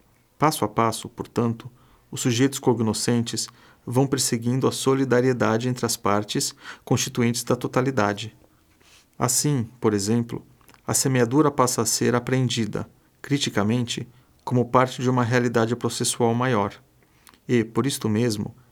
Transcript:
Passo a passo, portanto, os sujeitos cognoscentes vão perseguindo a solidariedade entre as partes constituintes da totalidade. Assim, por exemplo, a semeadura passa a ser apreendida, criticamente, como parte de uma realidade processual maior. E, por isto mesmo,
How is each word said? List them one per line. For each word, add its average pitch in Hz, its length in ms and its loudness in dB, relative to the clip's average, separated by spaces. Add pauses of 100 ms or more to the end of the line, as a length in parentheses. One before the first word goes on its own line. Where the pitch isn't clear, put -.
(380)
Passo 151 260 2
a 104 40 0
passo, 113 400 -2
portanto, - 640 -4 (400)
os 139 100 -10
sujeitos 131 380 0
cognoscentes 117 880 0 (360)
vão 127 220 2
perseguindo 127 600 0
a 113 60 2
solidariedade 123 960 2
entre 123 160 -2
as 117 120 -2
partes 104 580 -2 (300)
constituintes 120 600 0
da 127 120 0
totalidade. 110 800 -2 (840)
Assim, 123 500 0 (120)
por 107 140 2
exemplo, 113 500 -2 (420)
a 123 80 -2
semeadura 131 560 2
passa 123 320 2
a 107 40 -4
ser 120 280 0
apreendida, 120 760 -2 (340)
criticamente, 120 840 -2 (360)
como 123 200 2
parte 127 380 2
de 123 80 2
uma 127 140 2
realidade 120 500 2
processual 117 600 0
maior. 120 380 0 (760)
E, 123 160 4
por 117 220 -2
isto 135 220 -2
mesmo, 107 460 0 (180)